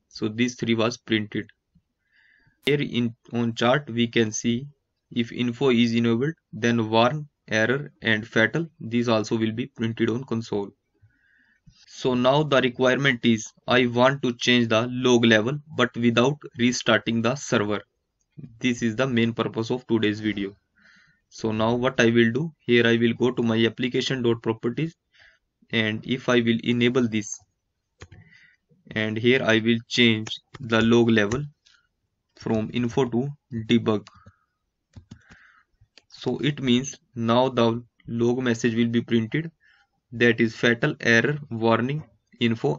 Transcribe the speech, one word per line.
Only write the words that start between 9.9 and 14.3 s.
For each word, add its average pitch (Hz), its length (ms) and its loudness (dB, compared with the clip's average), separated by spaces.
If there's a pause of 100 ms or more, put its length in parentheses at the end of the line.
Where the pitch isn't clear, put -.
on 123 120 -4
console. 110 480 -6 (1200)
So - 260 -2
now 131 300 2
the 135 160 2
requirement 127 640 0
is 113 280 0 (140)
I 123 200 4
want 123 360 2
to 123 120 0